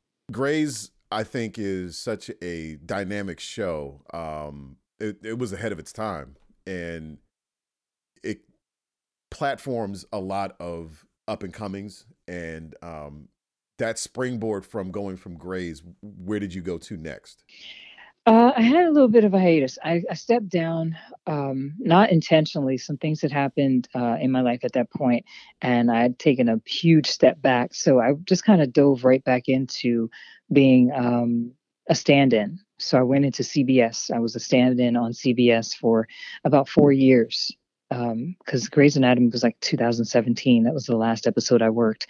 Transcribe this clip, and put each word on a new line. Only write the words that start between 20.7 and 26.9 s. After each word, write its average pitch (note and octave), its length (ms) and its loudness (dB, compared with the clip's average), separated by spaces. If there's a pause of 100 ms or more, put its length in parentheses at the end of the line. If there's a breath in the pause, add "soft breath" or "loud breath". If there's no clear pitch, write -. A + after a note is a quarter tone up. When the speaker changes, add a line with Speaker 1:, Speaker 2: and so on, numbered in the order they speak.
Speaker 2:
um, C#3 500 -4
not G3 340 4
intentionally. D#3 680 0
Some C#3+ 200 -10
things D#3 240 -6
had C#3+ 100 -2
happened, C#3 640 0
uh, A#2+ 260 -2
in C3 120 -2
my B2+ 100 0
life B2 220 -2
at B2 100 -4
that A#2+ 180 -2
point, B2 340 -2 (360 loud breath)
and A#2+ 300 2
I A#2 100 2
had B2 160 0
taken B2+ 320 2
a A2 160 0
huge D#3+ 420 2